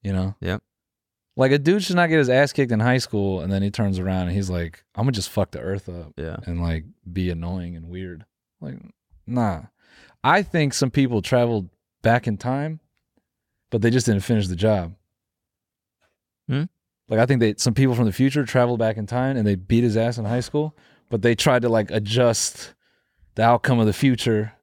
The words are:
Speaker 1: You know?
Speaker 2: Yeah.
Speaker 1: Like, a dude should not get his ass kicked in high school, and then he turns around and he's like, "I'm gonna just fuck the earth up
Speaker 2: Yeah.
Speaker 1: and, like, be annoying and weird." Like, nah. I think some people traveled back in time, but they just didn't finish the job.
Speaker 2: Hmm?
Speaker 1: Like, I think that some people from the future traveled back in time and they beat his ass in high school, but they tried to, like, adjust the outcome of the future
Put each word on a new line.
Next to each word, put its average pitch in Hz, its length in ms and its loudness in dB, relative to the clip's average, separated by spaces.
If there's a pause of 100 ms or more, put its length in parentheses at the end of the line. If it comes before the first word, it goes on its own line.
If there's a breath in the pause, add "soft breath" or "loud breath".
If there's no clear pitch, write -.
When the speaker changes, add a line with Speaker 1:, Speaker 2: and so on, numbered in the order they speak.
Speaker 1:
You 101 100 -4
know? 95 280 -2
Speaker 2:
Yeah. 90 180 -4 (760)
Speaker 1:
Like, 131 160 4
a 143 60 4
dude 180 240 2
should 180 140 -2
not 175 120 4
get 160 100 4
his 135 100 4
ass 135 240 4
kicked 127 200 0
in 107 80 2
high 123 180 2
school, 98 420 -2
and 92 120 -4
then 98 100 0
he 101 80 0
turns 98 280 -2
around 92 300 -2
and 87 40 -2
he's 95 180 -2
like, 85 340 -6 (100)
"I'm 104 100 -4
gonna 135 80 0
just 101 180 -6
fuck 98 200 -2
the 69 100 -12
earth 95 280 -8
up 85 280 -14
Speaker 2:
Yeah. 80 200 -8 (100)
Speaker 1:
and, 85 160 -6
like, 82 220 -2 (260)
be 90 200 -4
annoying 87 460 -8
and 82 120 -14
weird." 90 360 -12 (360)
Like, - 160 -14 (500)
nah. 117 360 -2 (600 soft breath)
I 156 200 4
think 151 320 -2
some 131 160 0
people 123 320 0
traveled 117 460 0 (340)
back 117 260 2
in 104 80 -4
time, 143 440 -6 (920)
but 113 120 0
they 117 80 4
just 123 160 2
didn't 101 160 2
finish 107 260 0
the 90 80 -4
job. 95 380 0 (1500)
Speaker 2:
Hmm? 139 160 -2 (440)
Speaker 1:
Like, 110 120 0
I 123 60 4
think 127 140 2
that 107 180 2
some 117 160 0
people 131 200 2
from 117 100 2
the 107 80 2
future 135 320 0
traveled 120 340 0
back 110 180 0
in 107 100 -6
time 127 300 -2
and 110 100 0
they 101 100 2
beat 113 260 2
his 110 140 2
ass 117 220 -2
in 113 80 -6
high 120 140 -2
school, 151 360 -4 (320 soft breath)
but 113 140 -2
they 117 120 4
tried 123 280 4
to, 120 60 0
like, 113 220 2
adjust 113 840 0 (600)
the 107 80 0
outcome 120 380 4
of 110 60 4
the 107 60 2
future 113 600 0 (100)